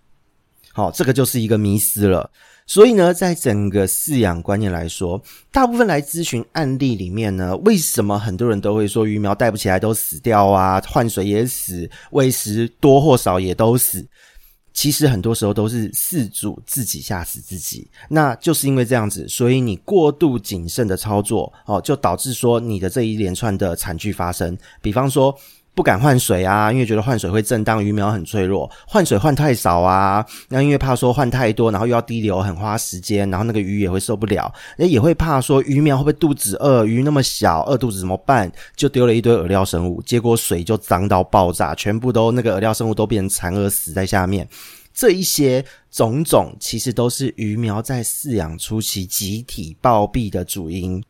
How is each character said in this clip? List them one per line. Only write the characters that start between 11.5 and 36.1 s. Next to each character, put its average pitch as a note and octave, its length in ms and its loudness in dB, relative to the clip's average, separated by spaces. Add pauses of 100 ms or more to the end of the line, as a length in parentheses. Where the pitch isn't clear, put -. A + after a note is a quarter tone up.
喂 C3+ 180 2
食 A2+ 400 -2 (120)
多 D3+ 200 8
或 D#3 160 6
少 F#2 220 0
也 F#2 160 -2
都 A#2 240 2
死？ - 260 -4 (720)
其 C#3+ 180 -2
实 D3 160 2
很 A2 120 2
多 A2+ 140 0
时 A2 100 -2
候 G#2 80 2
都 G#2+ 160 0
是 A2+ 220 -4
饲 B2 400 -4
主 - 340 -8
自 - 200 -6
己 - 160 -8
吓 F2 240 -6
死 - 160 -12
自 F#2 180 -14
己。 - 320 -12 (180)
那 D3+ 280 2
就 D#3+ 180 0
是 C#3 140 -2
因 C3+ 80 2
为 B2 80 2
这 A#2+ 100 0
样 G#2+ 160 0
子， E2 160 -10
所 A#2+ 240 0
以 C3 100 2
你 A#2 180 -2
过 E3 340 2
度 C3+ 260 2
谨 F2 300 -8
慎 A#2 180 -2
的 F#2+ 100 0
操 G#2 240 0
作， G2+ 320 -2 (140)
哦， - 140 0
就 - 160 -2
导 F3+ 180 0
致 - 180 -6
说 A#2 280 2
你 A2+ 180 -4
的 F#2 100 -2
这 B2 140 -2
一 A2 140 -2
连 F#2+ 180 -2
串 G2+ 240 -2
的 F2+ 160 -2
惨 E2+ 240 -8
剧 G2+ 140 -6
发 F2 180 -4
生。 F2 260 -4 (240)
比 G#2+ 120 -4
方 C3 180 0
说 C3+ 260 2 (380)
不 F3+ 80 0
敢 G#2 160 2
换 B2+ 200 4
水 F#2 260 0
啊， G#2 280 2
因 C3 60 0
为 B2+ 60 2
觉 G#2+ 120 0
得 A2 40 2
换 B2 160 -2
水 F#2 140 -4
会 G#2+ 100 2
震 A2 220 -2
荡， A2 220 0
鱼 G#2 80 0
苗 G#2 180 0
很 G2 140 -4
脆 G#2 180 -2
弱， F2+ 260 -2 (160)
换 F#3+ 220 2
水 A2+ 100 2
换 C#3+ 160 2
太 C#3 220 2
少 F2 260 2
啊， G2 460 2 (220)
那 C3 120 0
因 C#3+ 100 4
为 C#3+ 60 4
怕 C3 200 0
说 B2 160 2
换 B2 180 0
太 B2 220 2
多， A2+ 180 2
然 G2 100 -2
后 A2+ 60 0
又 A#2+ 60 0
要 A#2 100 2
滴 A#2 180 -6
流， F#2+ 220 0
很 G2 140 -2
花 G#2+ 200 -4
时 F#2+ 220 -8
间， G2+ 320 -2
然 F#2 80 -2
后 G#2+ 60 0
那 A2+ 80 -2
个 G#2+ 80 0
鱼 G2+ 180 -4
也 G2 100 0
会 F#2+ 120 0
受 G#2+ 160 -4
不 G2+ 100 -4
了， F#2+ 260 -2 (240)
那 D#3+ 80 0
也 D3 160 4
会 D#3+ 140 4
怕 D#3 260 2
说 C3+ 220 2
鱼 C#3 180 0
苗 D3 160 4
会 B2+ 60 0
不 C#3+ 60 0
会 D#3 60 2